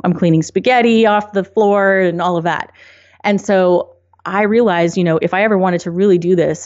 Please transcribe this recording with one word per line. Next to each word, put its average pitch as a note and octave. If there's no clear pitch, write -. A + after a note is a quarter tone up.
I'm F3+
cleaning E3
spaghetti A3+
off G#3
the G3
floor G3+
and F3
all F3
of E3
that. -
And G#3
so F#3
I F#3+
realized, G3
you F#3
know, E3
if F3
I G3
ever G#3+
wanted F3+
to F3
really F#3
do F3
this, D#3